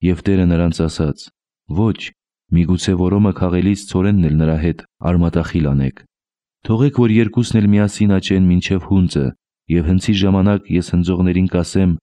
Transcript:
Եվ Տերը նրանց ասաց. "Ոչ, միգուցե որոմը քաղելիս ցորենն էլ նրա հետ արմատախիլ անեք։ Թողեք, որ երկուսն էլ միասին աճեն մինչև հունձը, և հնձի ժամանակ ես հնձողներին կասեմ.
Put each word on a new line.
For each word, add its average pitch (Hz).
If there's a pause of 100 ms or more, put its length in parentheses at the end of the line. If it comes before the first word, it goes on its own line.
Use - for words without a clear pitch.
Եվ 90
Տերը 95
նրանց 85
ասաց. 80 (520)
"Ոչ, 101 (520)
միգուցե 87
որոմը 95
քաղելիս 92
ցորենն 92
էլ 76
նրա 78
հետ 80 (180)
արմատախիլ 85
անեք։ 69 (680)
Թողեք, 120
որ 120
երկուսն 113
էլ 104
միասին 104
աճեն 95
մինչև 90
հունձը, 87 (440)
և 85
հնձի 92
ժամանակ 98
ես 87
հնձողներին 90
կասեմ. 90 (120)